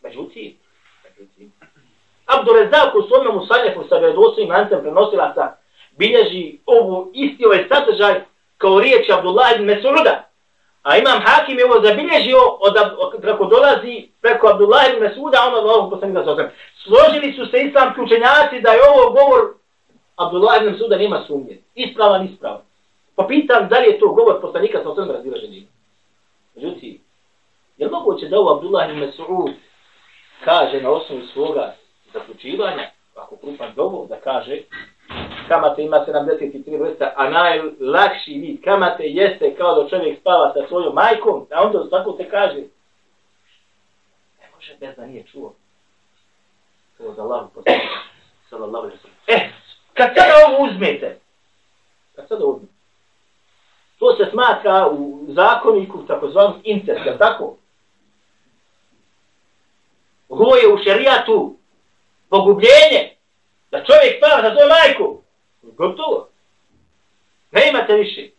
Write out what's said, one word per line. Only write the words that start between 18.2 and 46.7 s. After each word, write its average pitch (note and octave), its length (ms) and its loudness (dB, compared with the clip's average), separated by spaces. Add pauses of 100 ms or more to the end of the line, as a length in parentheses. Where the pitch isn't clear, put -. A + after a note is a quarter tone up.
da A3 100 2
je A#3 180 4
ovo C4+ 220 4
govor C#4+ 300 4 (760)
Abdullah F#3 460 0
ibn G#3 120 -2
Mes'uda, G3+ 240 -2
nema F#3+ 300 -4
sumnje. C3 300 -12 (180)
Ispravan, G#3 500 -2
ispravan. A2+ 360 -14 (540)
Pa F#3+ 120 -4
pitam B3+ 400 0
da B3 120 2
li B3 80 4
je - 120 2
to G#3 80 2
govor G3+ 340 2
poslanika F3+ 360 -4
sallallahu D#3 240 -6
alejhi E3 100 -8
ve B2 120 -10
sellem, B2+ 120 -12
razilaženje. G2+ 320 -18 (880)
Međutim, C3 460 -16 (760)
je - 80 -6
li - 60 -6
moguće B3 360 -6
da G3 120 -2
ovo E3 160 2
Abdullah F3 340 -4
ibn D3+ 100 -12
Mes'ud F3 540 -8 (920)
kaže C#3+ 360 0
na B2+ 80 -4
osnovu D3 320 -6 (120)
svoga D3 420 -6 (380)
zaključivanja, D#3 760 -10 (260)
ako - 200 -20
krupan - 400 -16
govor, F3+ 320 -8
da - 120 -16
kaže - 380 -10 (880)
kamate D3 360 -2
ima D3+ 220 0
sedamdeset D3 500 -6
i C3+ 80 -16
tri D3+ 140 -10
vrsta, D#3 380 -6
a C#3 140 -4
najlakši D#3+ 1040 -2
vid C#3 300 -12
kamate F3 400 -2
jeste E3 520 -2
kao E3+ 280 0
da C#3+ 60 -8
čovjek E3 300 -6
spava E3+ 340 0
sa C#3 140 -6
svojom F3 260 -6
majkom, G#3 580 -2
a E3 120 0
onda G3 260 -4
tako F#3 280 -6
se F#3 120 -14
kaže. G3 320 -4 (1800)
Ne - 160 -20
može - 240 -20
bez C3+ 160 -20
da - 100 -20
nije B3+ 180 -20
čuo. - 300 -20 (1400)